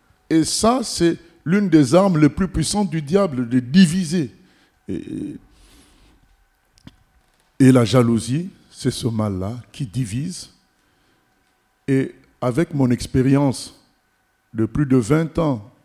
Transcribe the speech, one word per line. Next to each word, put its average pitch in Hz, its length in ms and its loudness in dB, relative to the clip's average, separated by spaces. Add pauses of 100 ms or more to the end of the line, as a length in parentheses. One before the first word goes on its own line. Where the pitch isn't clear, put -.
(280)
Et 156 160 2
ça, 240 380 0
c'est 170 340 0 (280)
l'une 196 240 0
des 151 260 4
armes 185 240 4
les 151 100 4
plus 185 200 -2
puissantes 185 420 -4
du 160 120 -6
diable, 143 460 -2
de 127 120 0
diviser. 160 680 2 (580)
Et, - 480 -10 (2250)
et 131 140 6
la 123 120 6
jalousie, 120 680 0 (200)
c'est - 220 -6
ce - 160 -6
mal-là 104 480 -4 (160)
qui 139 140 -10
divise. 127 640 -8 (1400)
Et 135 260 0 (260)
avec 127 340 -2
mon 123 160 2
expérience 135 920 0 (680)
de 113 140 -2
plus 143 180 -2
de 131 140 2
vingt 151 400 0
ans 135 320 -4 (140)